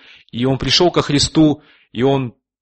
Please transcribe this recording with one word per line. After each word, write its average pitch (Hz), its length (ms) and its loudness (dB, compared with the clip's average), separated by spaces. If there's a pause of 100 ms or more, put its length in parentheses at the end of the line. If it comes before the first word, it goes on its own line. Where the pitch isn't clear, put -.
(320)
и 117 140 -4
он 135 120 0
пришёл 147 340 0
ко 151 100 0
Христу, 147 600 0 (300)
и 113 100 -4
он 135 320 -2 (260)